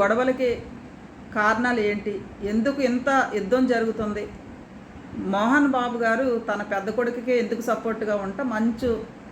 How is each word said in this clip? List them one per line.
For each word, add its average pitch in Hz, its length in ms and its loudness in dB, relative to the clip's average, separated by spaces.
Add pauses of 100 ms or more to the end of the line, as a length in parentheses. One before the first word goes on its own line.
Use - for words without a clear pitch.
గొడవలకి 247 600 2 (720)
కారణాలు 226 460 4
ఏంటి? 208 440 -2 (180)
ఎందుకు 226 400 0
ఇంత 247 520 2
యుద్ధం 214 320 2
జరుగుతుంది? 220 600 0 (920)
మోహన్ 220 500 4
బాబు 240 300 0
గారు 233 400 2
తన 208 240 -2
పెద్ద 196 280 -2
కొడుకుకే 240 480 0
ఎందుకు 220 220 0
సపోర్ట్గా 220 560 -2
ఉంటా, 196 260 -4
మంచు 226 640 0 (260)